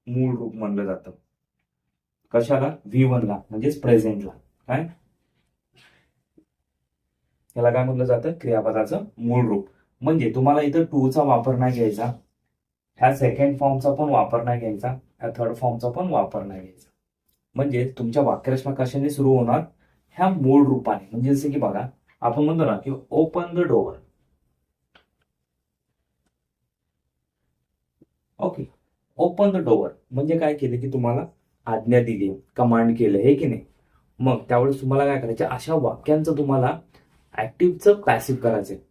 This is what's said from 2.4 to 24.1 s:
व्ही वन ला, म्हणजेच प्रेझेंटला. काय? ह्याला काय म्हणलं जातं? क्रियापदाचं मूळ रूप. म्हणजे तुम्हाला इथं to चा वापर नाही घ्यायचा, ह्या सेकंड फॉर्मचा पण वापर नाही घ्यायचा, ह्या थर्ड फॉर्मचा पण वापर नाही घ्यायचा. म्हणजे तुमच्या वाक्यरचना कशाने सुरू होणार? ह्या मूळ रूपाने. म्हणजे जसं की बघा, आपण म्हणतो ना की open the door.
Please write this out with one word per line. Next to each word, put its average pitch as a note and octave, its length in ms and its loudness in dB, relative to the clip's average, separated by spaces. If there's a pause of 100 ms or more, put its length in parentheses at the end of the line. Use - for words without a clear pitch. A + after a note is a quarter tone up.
व्ही B2+ 180 2
वन B2 200 2
ला, G2+ 260 -4
म्हणजेच A2+ 320 -4
प्रेझेंटला. G#2+ 500 2 (360)
काय? C3+ 160 -2 (2750)
ह्याला A#2+ 160 2
काय B2+ 140 2
म्हणलं B2+ 220 -2
जातं? B2 260 0
क्रियापदाचं A2+ 720 -2 (140)
मूळ A#2+ 300 2
रूप. G2+ 220 -2 (320)
म्हणजे C3+ 340 0
तुम्हाला C#3+ 260 4
इथं D3 220 2
to C3+ 280 0
चा - 120 2
वापर B2+ 320 2
नाही B2+ 180 0
घ्यायचा, A2 320 0 (920)
ह्या C3 200 2
सेकंड C3+ 440 0
फॉर्मचा C#3 340 2
पण D3+ 160 -2
वापर A#2 340 0
नाही A#2+ 160 -2
घ्यायचा, A2+ 320 -6
ह्या - 440 -12
थर्ड A#2 200 -4
फॉर्मचा A#2+ 340 -4
पण E3+ 180 -4
वापर A2 360 -2
नाही F#2+ 180 -14
घ्यायचा. - 280 -20 (680)
म्हणजे C3 420 -2
तुमच्या A#2+ 260 0
वाक्यरचना C3 500 -2
कशाने C#3 360 -2
सुरू C3+ 280 2
होणार? B2 240 2 (480)
ह्या F#3 200 0
मूळ C#3+ 380 6
रूपाने. A2 440 -2
म्हणजे B2+ 240 0
जसं C#3+ 160 -2
की - 80 -2
बघा, A2 280 -2 (340)
आपण A#2+ 220 0
म्हणतो D#3+ 220 2
ना G#2 120 0
की C3+ 140 -8
open E3 640 -2
the F3 80 2
door. A2+ 300 0 (4000)